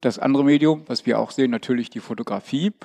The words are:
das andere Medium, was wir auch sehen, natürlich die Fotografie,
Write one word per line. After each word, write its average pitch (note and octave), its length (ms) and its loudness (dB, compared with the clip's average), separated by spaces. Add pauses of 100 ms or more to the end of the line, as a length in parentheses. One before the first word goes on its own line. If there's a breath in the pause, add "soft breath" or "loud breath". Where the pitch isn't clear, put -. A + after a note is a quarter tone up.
das A#2+ 180 -2
andere C#3 240 2
Medium, D3+ 440 4
was A#2 180 -6
wir A#2 120 2
auch A2+ 140 -2
sehen, C3 180 2
natürlich A#2+ 400 -2
die A2+ 120 -12
Fotografie, A#2 720 -4 (120 loud breath)